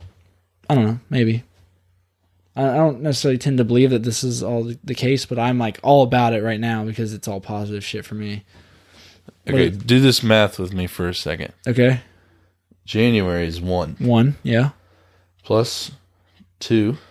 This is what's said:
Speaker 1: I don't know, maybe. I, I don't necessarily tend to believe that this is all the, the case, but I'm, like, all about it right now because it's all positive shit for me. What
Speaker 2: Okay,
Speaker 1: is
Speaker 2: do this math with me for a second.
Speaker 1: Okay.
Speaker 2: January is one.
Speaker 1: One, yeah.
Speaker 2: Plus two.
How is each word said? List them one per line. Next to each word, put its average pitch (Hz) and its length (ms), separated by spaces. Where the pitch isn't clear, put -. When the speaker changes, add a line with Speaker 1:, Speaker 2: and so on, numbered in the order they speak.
Speaker 1:
I 147 60
don't 113 100
know, 113 140
maybe. 117 340
I, 135 140
I 123 80
don't 151 240
necessarily 131 360
tend 135 220
to 120 40
believe 123 280
that 117 120
this 120 200
is 120 200
all 117 220
the, 120 180
the 131 120
case, 131 300
but 120 140
I'm, 123 180
like, 113 260
all 139 200
about 120 300
it 107 100
right 110 160
now 113 240
because 110 300
it's - 160
all 98 100
positive 104 440
shit 101 220
for 107 100
me. 104 280
What - 100
Speaker 2:
Okay, 85 120
Speaker 1:
is 92 100
Speaker 2:
do 120 240
this 131 200
math 107 380
with 92 140
me 92 120
for 87 220
a 90 80
second. 80 380
Speaker 1:
Okay. 123 360
Speaker 2:
January 98 640
is 82 140
one. 90 380
Speaker 1:
One, 123 440
yeah. 131 280
Speaker 2:
Plus - 480
two. 110 380